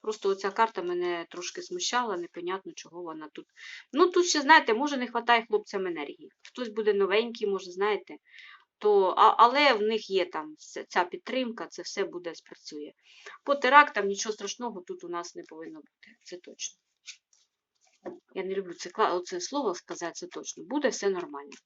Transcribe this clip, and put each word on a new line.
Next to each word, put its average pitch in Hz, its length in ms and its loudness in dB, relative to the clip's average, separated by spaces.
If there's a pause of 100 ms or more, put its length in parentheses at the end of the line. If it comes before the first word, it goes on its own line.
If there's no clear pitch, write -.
Просто 214 280 -4
оця 196 220 -2
карта 226 320 0
мене 175 460 -4
трошки 175 320 -12
смущала, 185 560 -4
непонятно, 175 580 -8
чого 165 280 -14
вона 156 300 -10
тут. 156 120 -16 (480)
Ну, 349 160 6
тут 349 160 4
ще, 311 160 0
знаєте, 277 320 8
може, 277 240 0
не 247 100 -4
хватає 233 420 2
хлопцям 202 380 -2
енергії. 156 420 -8 (140)
Хтось 247 260 -8
буде 208 240 0
новенький, 208 540 2
може, 185 240 -4
знаєте, 185 440 -2 (600)
то, 196 400 6
а, - 200 8
але 262 360 8
в 208 80 2
них 220 280 0
є 185 160 2
там 156 320 -10
ця, - 260 -14
ця 180 200 0
підтримка, 226 640 -6
це - 140 -14
все 196 220 -6
буде, 170 320 -8
спрацює. - 560 -14 (520)
По 277 120 2
терактам 269 520 6
нічого 202 260 -4
страшного 202 480 -8
тут 180 220 -14
у 170 60 -14
нас 170 260 -8
не 170 80 -14
повинно 160 360 -16
бути, - 440 -20
це 180 140 -16
точно. - 420 -14 (1500)
Я 190 100 -6
не 190 120 -4
люблю 180 180 -6
це - 160 -12
кла-, 190 260 0
оце 180 260 -4
слово 233 340 -2
сказати, 165 380 -10
це 175 140 -12
точно. - 360 -12
Буде 262 260 -2
все 202 200 -2
нормально. 147 420 -6 (140)